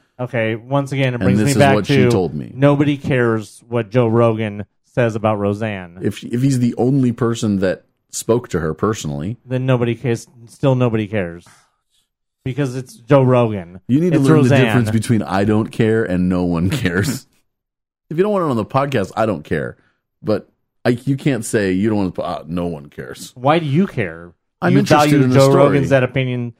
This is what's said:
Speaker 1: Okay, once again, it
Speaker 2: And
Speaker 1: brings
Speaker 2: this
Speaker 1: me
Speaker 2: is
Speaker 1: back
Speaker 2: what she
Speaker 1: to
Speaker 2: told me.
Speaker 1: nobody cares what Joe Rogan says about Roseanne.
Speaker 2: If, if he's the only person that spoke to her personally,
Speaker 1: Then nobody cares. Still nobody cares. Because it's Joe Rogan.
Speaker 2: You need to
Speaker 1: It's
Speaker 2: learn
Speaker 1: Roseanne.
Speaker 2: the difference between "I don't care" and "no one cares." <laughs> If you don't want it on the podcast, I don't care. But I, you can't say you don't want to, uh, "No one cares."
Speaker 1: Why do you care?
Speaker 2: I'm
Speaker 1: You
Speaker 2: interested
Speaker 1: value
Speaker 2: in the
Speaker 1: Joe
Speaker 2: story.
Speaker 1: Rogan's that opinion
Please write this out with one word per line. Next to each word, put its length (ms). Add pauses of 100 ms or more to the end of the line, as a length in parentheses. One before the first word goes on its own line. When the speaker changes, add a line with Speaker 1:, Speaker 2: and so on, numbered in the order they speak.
(180)
Speaker 1:
Okay, 380
once 380
again, 200
it 20
Speaker 2:
And 80
Speaker 1:
brings 160
Speaker 2:
this 80
Speaker 1:
me 40
Speaker 2:
is 60
Speaker 1:
back 180
Speaker 2:
what 120
she 100
Speaker 1:
to 140
Speaker 2:
told 220
me. 220
Speaker 1:
nobody 420
cares 680
what 220
Joe 180
Rogan 580 (200)
says 300
about 220
Roseanne. 640
Speaker 2:
If, 220
if 180
he's 180
the 180
only 340
person 480
that 240 (260)
spoke 400
to 120
her 120
personally, 640 (100)
Speaker 1:
Then 200
nobody 300
cares. 320 (200)
Still 280
nobody 320
cares. 380 (960)
Because 320
it's 200
Joe 280
Rogan. 640
Speaker 2:
You 120
need 140
to 60
Speaker 1:
It's 60
Speaker 2:
learn 120
Speaker 1:
Roseanne. 220
Speaker 2:
the 60
difference 260
between 300
"I 220
don't 240
care" 360
and 260
"no 160
one 240
cares." 600
<laughs> 40 (760)
If 80
you 60
don't 80
want 140
it 40
on 60
the 100
podcast, 500
I 120
don't 160
care. 340 (460)
But 260 (340)
I, 60
you 260
can't 300
say 280
you 160
don't 100
want 160
to, 80
uh, 240
"No 180
one 240
cares." 460
Speaker 1:
Why 240
do 80
you 180
care? 480 (300)
Speaker 2:
I'm 100
Speaker 1:
You 60
Speaker 2:
interested 320
Speaker 1:
value 140
Speaker 2:
in 40
the 60
Speaker 1:
Joe 160
Speaker 2:
story. 120
Speaker 1:
Rogan's 260
that 140
opinion 560